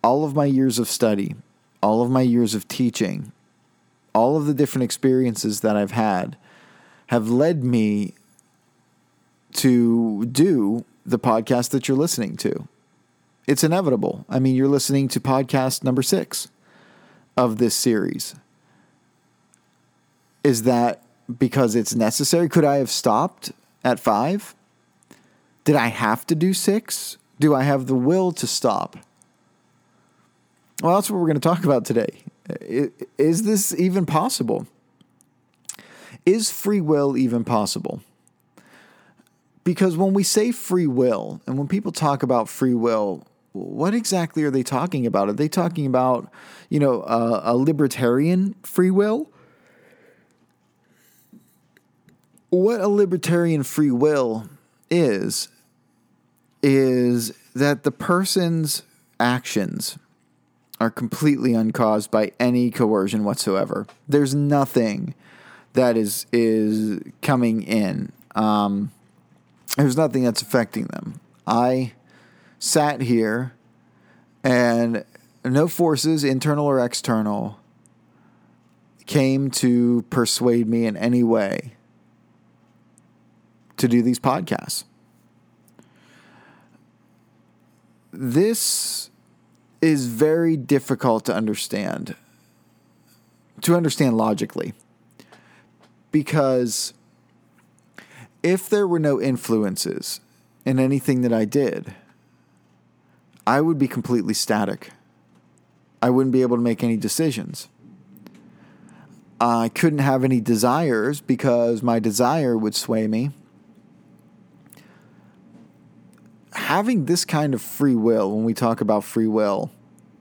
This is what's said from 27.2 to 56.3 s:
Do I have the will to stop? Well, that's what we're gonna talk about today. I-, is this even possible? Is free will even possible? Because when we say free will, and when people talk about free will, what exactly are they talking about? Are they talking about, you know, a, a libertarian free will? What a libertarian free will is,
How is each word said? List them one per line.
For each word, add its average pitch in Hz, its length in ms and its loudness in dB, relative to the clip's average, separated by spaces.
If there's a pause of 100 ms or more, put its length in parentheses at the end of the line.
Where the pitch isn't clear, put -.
Do 147 140 6
I 131 80 2
have 139 240 0
the 131 80 0
will 170 380 2
to 131 140 -6
stop? - 520 -2 (1800)
Well, 170 140 4
that's 202 120 0
what 196 120 -2
we're 165 80 2
gonna 147 120 2
talk 170 240 0
about 131 200 2
today. - 400 -2 (260)
I-, 127 400 -4 (260)
is 165 280 2
this 202 340 0
even 180 260 2
possible? 139 640 -2 (1600)
Is 214 240 2
free 202 300 -2
will 143 360 2
even 120 280 0
possible? - 580 -4 (1600)
Because 180 340 2
when 190 160 2
we 202 100 2
say 214 300 0
free 180 340 -2
will, 123 600 0
and 127 100 -6
when 143 120 -4
people 190 240 -4
talk 143 300 -2
about 123 260 0
free 127 260 0
will, 110 500 -2 (280)
what 104 420 -4
exactly 180 480 -2
are 147 80 0
they 131 140 0
talking 135 420 -2
about? 101 220 0
Are 104 40 -2
they 147 160 -2
talking 170 380 -2
about, 127 440 0 (380)
you 151 120 0
know, 127 240 2
a, 117 480 0
a 120 40 2
libertarian 147 1080 2
free 185 280 0
will? 214 400 0 (3250)
What 202 300 2
a 196 80 0
libertarian 175 760 2
free 147 300 0
will 123 560 2 (420)
is, 143 580 0 (1120)